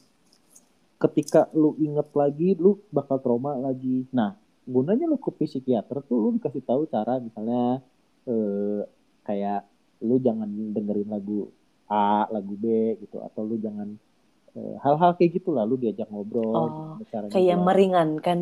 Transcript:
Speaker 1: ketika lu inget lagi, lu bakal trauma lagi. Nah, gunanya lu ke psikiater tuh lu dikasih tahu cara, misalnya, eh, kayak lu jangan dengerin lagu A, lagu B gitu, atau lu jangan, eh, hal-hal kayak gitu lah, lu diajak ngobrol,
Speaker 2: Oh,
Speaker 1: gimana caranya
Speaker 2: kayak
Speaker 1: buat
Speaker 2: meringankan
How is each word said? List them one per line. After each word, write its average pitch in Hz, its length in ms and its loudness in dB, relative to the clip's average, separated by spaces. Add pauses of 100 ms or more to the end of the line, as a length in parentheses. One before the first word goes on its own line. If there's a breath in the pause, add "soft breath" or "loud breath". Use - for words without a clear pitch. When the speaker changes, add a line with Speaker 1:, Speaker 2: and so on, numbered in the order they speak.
(960)
Speaker 1:
ketika 156 560 2
lu 156 240 2
inget 147 360 -2
lagi, 147 440 2
lu 196 320 4
bakal 135 320 -2
trauma 131 380 -2
lagi. 127 500 -4
Nah, 110 240 0 (320)
gunanya 147 400 2
lu 311 160 0
ke - 140 -10
psikiater 131 680 -2
tuh 240 160 -4
lu 226 120 2 (120)
dikasih - 240 -6
tahu 143 240 0
cara, 120 320 -2
misalnya, 120 600 -2 (440)
eh, 104 560 -2 (440)
kayak 101 440 -4 (320)
lu 117 200 2
jangan 110 280 0
dengerin 104 600 -4
lagu 104 440 -6 (360)
A, 104 400 2
lagu 101 280 -6
B 110 440 0
gitu, 104 200 -14
atau 107 240 -10
lu 110 160 -4
jangan, 104 280 -8 (680)
eh, 107 240 -10
hal-hal 160 360 4
kayak 175 240 2
gitu 180 120 -2
lah, 120 120 2
lu 117 120 0
diajak 110 320 -2
ngobrol, 110 460 -4
Speaker 2:
Oh, - 140 0 (280)
Speaker 1:
gimana 220 140 -14
caranya - 220 -8
Speaker 2:
kayak 180 240 4
Speaker 1:
buat 175 100 2
Speaker 2:
meringankan 180 760 4